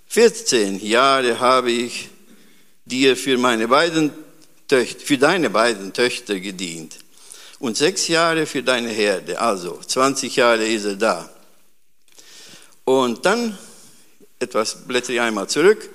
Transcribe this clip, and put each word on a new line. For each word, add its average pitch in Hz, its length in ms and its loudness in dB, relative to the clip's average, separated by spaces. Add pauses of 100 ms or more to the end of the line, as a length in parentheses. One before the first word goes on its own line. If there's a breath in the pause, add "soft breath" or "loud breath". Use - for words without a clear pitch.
Vierzehn 196 800 2
Jahre 123 540 2
habe 123 320 2
ich 120 380 -6 (760 soft breath)
dir 127 320 2
für 131 200 0
meine 117 300 0
beiden 156 440 2 (560)
Töcht-, 127 340 0
für 143 160 0
deine 156 320 2
beiden 101 440 0
Töchter 120 460 -2
gedient 90 580 -10 (640 loud breath)
und 117 180 -6
sechs 185 320 0
Jahre 165 360 2
für 135 160 -6
deine 120 280 0
Herde.“ 95 500 -2
Also 90 480 -4
zwanzig 131 480 -2
Jahre 113 320 4
ist 110 180 -2
er 101 120 -4
da. 98 320 -2 (1500 loud breath)
Und 127 420 0
dann, 220 320 0 (840 loud breath)
etwas - 460 -4
blättere 123 280 -4
ich 120 80 0
einmal 107 260 -2
zurück, 196 480 2